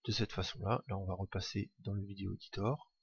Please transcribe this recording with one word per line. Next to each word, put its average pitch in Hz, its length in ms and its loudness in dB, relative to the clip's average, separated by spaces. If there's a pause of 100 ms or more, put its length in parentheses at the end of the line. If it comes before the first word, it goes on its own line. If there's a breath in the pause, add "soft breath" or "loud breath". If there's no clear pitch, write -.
De 110 60 2
cette 107 200 2
façon-là. - 560 2
Là, 98 100 0
on 98 80 -2
va 92 80 2
repasser - 640 -2
dans 98 140 -2
le 101 100 0
vidéo 98 300 -2
editor. 104 580 0 (100)